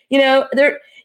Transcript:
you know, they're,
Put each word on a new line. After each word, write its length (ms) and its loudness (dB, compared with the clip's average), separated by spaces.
you 100 0
know, 340 2
they're, 260 0